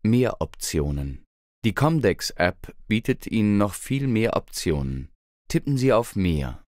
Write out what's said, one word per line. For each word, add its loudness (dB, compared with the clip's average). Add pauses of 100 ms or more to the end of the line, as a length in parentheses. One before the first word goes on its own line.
Mehr 2
Optionen. -4 (420)
Die 2
Comdex-App 0 (120)
bietet -2
Ihnen 2
noch 2
viel -4
mehr 0
Optionen. -4 (400)
Tippen 0
Sie 4
auf 0
Mehr. 0